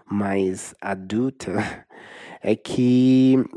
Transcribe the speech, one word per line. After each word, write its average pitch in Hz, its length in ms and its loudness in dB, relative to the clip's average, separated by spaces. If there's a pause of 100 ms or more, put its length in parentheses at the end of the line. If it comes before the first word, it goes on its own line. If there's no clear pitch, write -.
mais 98 760 -4
adulta, 101 720 -6
<laughs> - 920 -10
é 107 120 0
que 131 880 4 (140)